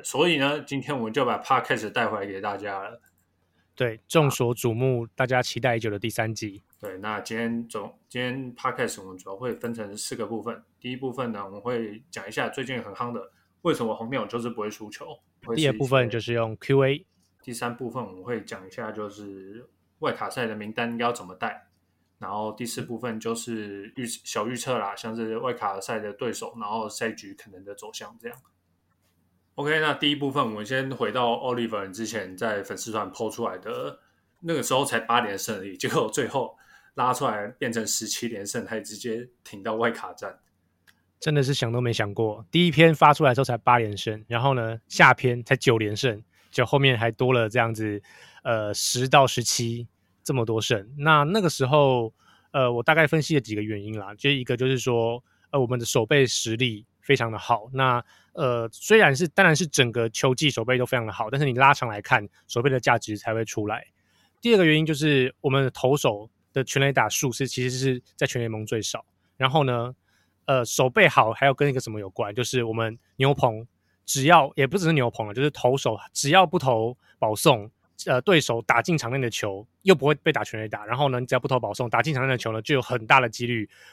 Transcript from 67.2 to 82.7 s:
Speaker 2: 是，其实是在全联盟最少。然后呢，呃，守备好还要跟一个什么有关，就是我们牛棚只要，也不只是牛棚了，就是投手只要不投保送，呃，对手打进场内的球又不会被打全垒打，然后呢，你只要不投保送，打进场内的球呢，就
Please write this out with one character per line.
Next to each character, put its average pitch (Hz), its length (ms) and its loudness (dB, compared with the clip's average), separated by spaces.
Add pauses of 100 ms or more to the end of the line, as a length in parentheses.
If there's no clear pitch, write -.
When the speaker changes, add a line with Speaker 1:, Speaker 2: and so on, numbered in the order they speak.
Speaker 2:
是， 131 160 -2
其 127 240 -4
实 127 80 -6
是 127 240 0 (140)
在 139 100 0
全 123 140 -2
联 113 100 -4
盟 110 160 -8
最 110 160 -4
少。 - 240 -8 (320)
然 131 100 2
后 147 160 4
呢， 123 300 -2 (500)
呃， 135 220 2
守 131 240 2
备 190 180 6
好 113 240 6
还 135 140 2
要 135 80 6
跟 143 160 2
一 - 20 -4
个 127 80 -2
什 113 100 -12
么 107 80 -8
有 98 120 -10
关， 104 240 -4
就 123 100 -2
是 123 200 0
我 110 100 -4
们 113 240 -2 (180)
牛 139 160 4
棚 117 340 0 (380)
只 135 200 -4
要， 151 320 8
也 135 100 4
不 135 100 -2
只 196 80 0
是 165 80 4
牛 131 160 4
棚 110 200 -4
了， 101 40 -10
就 117 80 -4
是 147 120 2
投 127 240 2
手 117 200 -2 (160)
只 143 180 -2
要 185 140 8
不 175 140 0
投 123 380 2 (240)
保 110 160 0
送， 113 340 4 (360)
呃， 131 160 4
对 175 180 6
手 117 220 -2
打 117 200 4
进 165 160 2
场 117 140 -4
内 139 80 -2
的 120 100 -2
球 101 340 -6 (180)
又 190 120 8
不 135 100 0
会 151 120 4
被 160 160 0
打 107 100 0
全 110 180 -8
垒 110 80 -6
打， 107 160 -8
然 113 120 -2
后 143 120 2
呢， 123 120 0
你 127 60 -4
只 131 100 0
要 - 20 2
不 120 80 -4
投 131 140 2
保 104 120 -4
送， 120 160 -4
打 120 140 4
进 151 100 0
场 131 120 0
内 135 60 2
的 127 60 2
球 113 160 -4
呢， 110 80 -2
就 147 140 0